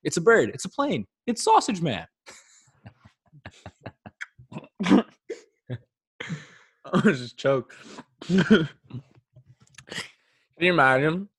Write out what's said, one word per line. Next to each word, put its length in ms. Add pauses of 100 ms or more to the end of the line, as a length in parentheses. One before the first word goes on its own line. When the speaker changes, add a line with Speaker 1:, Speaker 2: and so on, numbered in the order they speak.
Speaker 1:
It's 140
a 40
bird. 320
It's 120
a 40
plane. 380 (180)
It's 180
sausage 380
man. 240 (2750)
<laughs> 20
Speaker 2:
<laughs> 200 (1800)
I 180
was 160
just 180
choked. 360 (280)
<laughs> 260
Can 420 (1900)
you 140
imagine? 640